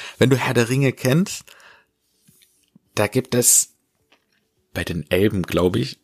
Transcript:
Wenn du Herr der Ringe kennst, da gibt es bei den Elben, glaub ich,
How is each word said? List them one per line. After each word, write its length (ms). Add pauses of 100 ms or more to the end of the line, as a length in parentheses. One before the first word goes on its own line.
(180)
Wenn 120
du 60
Herr 180
der 140
Ringe 240
kennst, 520 (1500)
da 120
gibt 280
es 400 (1000)
bei 100
den 260
Elben, 320
glaub 340
ich, 280